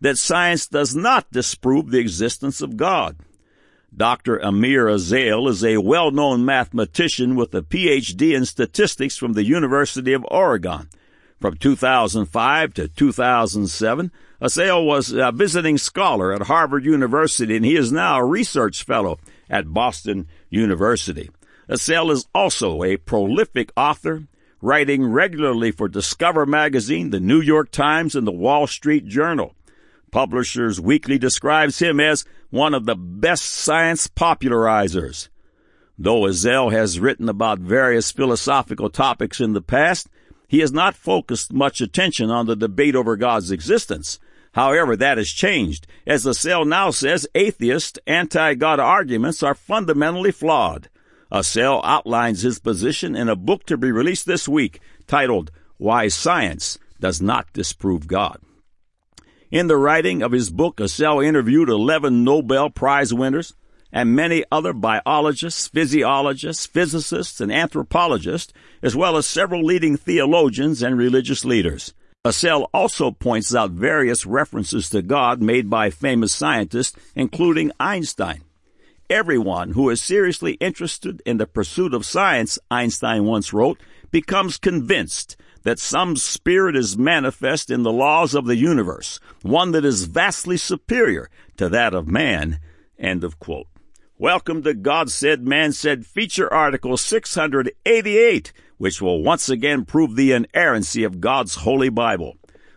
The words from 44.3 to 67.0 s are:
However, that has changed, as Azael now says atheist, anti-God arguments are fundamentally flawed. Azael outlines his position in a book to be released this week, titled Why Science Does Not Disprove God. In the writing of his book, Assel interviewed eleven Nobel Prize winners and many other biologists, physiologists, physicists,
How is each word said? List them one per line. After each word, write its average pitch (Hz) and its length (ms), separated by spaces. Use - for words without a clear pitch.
However, 135 420
that 127 240
has 104 120
changed, 123 580
as 135 180
Azael 160 400
now 170 280
says 151 420
atheist, 156 720
anti-God 156 720
arguments 139 640
are 143 140
fundamentally 175 760
flawed. 120 580
Azael 113 500
outlines 117 600
his 120 180
position 120 560
in 117 120
a 110 60
book 104 320
to 156 100
be 127 140
released 123 360
this 180 200
week, 139 320
titled 123 420
Why 113 300
Science 104 720
Does 87 200
Not 113 320
Disprove 87 540
God. 92 320
In 175 140
the 156 80
writing 160 440
of 117 120
his 120 180
book, 156 280
Assel 143 460
interviewed 147 440
eleven 123 560
Nobel 135 460
Prize 139 440
winners 135 400
and 120 240
many 165 340
other 156 220
biologists, 139 960
physiologists, 139 960
physicists, 170 760